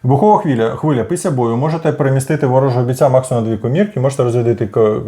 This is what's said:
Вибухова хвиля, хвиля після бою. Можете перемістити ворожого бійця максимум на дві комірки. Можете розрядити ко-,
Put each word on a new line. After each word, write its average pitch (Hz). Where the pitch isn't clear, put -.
Вибухова 143
хвиля, 127
хвиля 135
після 170
бою. 117
Можете 160
перемістити 135
ворожого 127
бійця 131
максимум 127
на 113
дві 110
комірки. 151
Можете 135
розрядити 117
ко-, 110